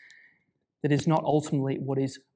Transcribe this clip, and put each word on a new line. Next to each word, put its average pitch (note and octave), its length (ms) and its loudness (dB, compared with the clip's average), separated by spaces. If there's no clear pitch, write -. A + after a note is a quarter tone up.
that C#3+ 100 0
is C#3+ 160 2
not D#3+ 160 2
ultimately C#3+ 560 0
what C3+ 180 -4
is C3+ 220 -2